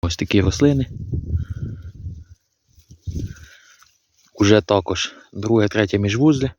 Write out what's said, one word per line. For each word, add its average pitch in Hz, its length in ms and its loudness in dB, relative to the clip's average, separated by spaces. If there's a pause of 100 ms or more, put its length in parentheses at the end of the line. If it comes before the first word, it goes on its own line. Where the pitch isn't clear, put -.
Ось 85 100 -4
такі - 240 2
рослини. 135 460 2 (3500)
Уже 107 260 6
також 95 540 -2 (180)
друге, 107 360 2
третє 104 300 0
міжвузле. 127 600 2